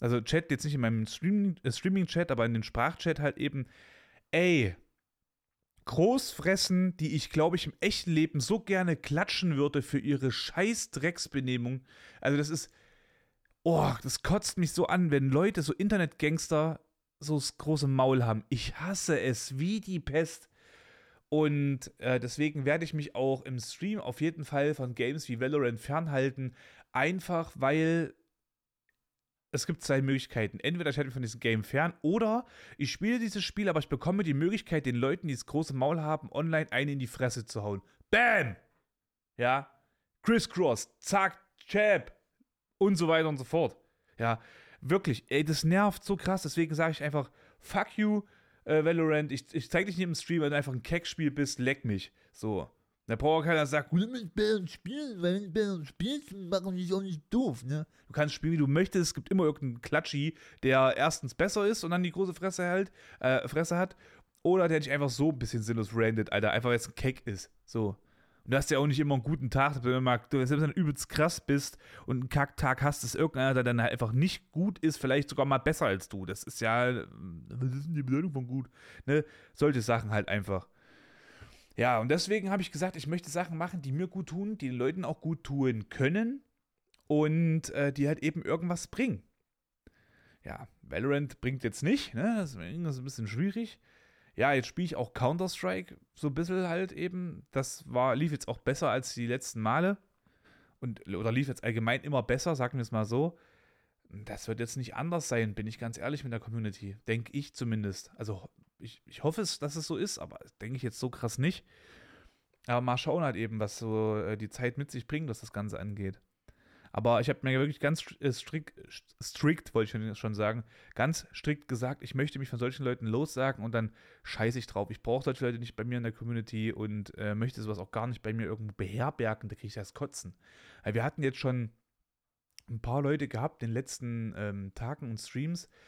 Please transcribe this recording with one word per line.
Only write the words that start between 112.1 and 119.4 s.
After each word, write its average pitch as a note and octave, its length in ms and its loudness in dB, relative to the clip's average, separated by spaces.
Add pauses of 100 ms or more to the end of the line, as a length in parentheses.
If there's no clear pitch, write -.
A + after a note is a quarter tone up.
Aber B2 140 2
mal B2 160 0
schauen D#3 260 0
halt C3 140 0
eben, A2 240 -4
was G#2 160 -4
so, A2 400 0
äh, G#2 220 -4
die G#2+ 100 -8
Zeit B2 300 -4
mit C#3+ 120 -8
sich A#2+ 160 -10
bringt, D3+ 220 -4
was A2+ 120 -8
das A2+ 120 -16
Ganze G#2 260 -6
angeht. G2+ 440 -6 (720)
Aber A#2 280 6
ich A#2+ 80 2
hab C3+ 160 0
mir C3 140 4
wirklich C#3+ 200 2
ganz D#3 240 2
str-, - 180 -18
äh, C#3 120 2
strikt, - 440 -8 (120)
st-, - 340 -20
strikt, - 520 0